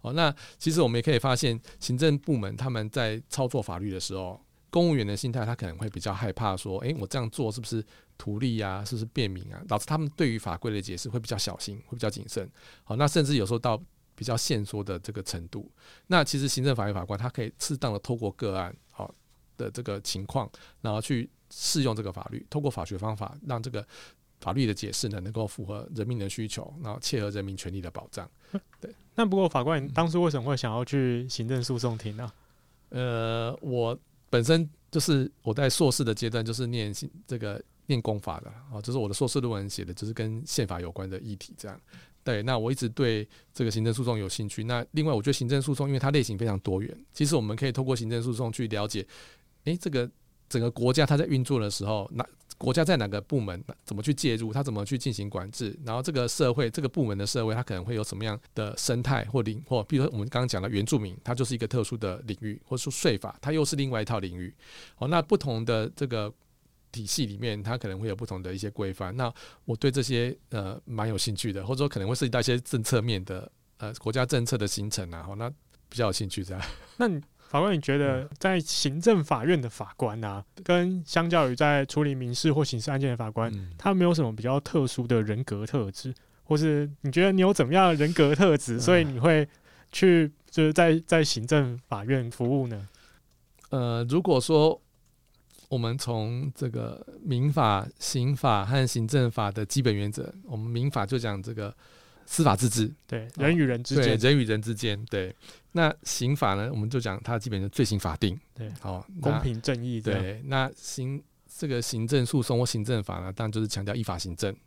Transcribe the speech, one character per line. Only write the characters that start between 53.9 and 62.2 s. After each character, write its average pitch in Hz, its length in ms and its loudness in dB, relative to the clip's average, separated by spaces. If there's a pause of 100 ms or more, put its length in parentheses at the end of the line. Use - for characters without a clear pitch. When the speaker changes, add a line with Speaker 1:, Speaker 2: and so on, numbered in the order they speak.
Speaker 1:
么 104 60 -4
去 147 120 2
介 127 220 2
入， 110 160 -4
它 131 120 0
怎 131 100 -2
么 101 120 -2
去 135 120 -2
进 127 140 -2
行 101 180 -4
管 98 220 -6
制， 107 340 -6
然 113 80 -4
后 123 80 -2
这 165 100 -4
个 123 160 0
社 123 260 2
会， 120 160 2
这 - 120 -4
个 131 80 0
部 143 160 2
门 104 100 -2
的 101 120 -2
社 113 180 0
会， 110 80 0
它 117 80 -2
可 117 120 -4
能 90 100 -4
会 113 100 -4
有 107 100 -2
什 95 140 -8
么 107 60 -6
样 107 160 -4 (160)
的 104 220 -4
生 120 260 0
态 123 220 2
或 120 160 0
领-， 110 260 -4
或 117 160 0
比 143 140 0
如 131 60 4
说 - 80 0
我 117 60 -4
们 104 120 -2
刚 120 100 0
刚 127 80 2
讲 101 120 -2
的 95 100 -4
原 101 140 2
住 127 140 2
民， 98 260 -2
它 120 120 -2
就 131 100 0
是 120 80 -4
一 120 40 -4
个 110 100 -2
特 120 160 0
殊 120 140 -4
的 98 280 -4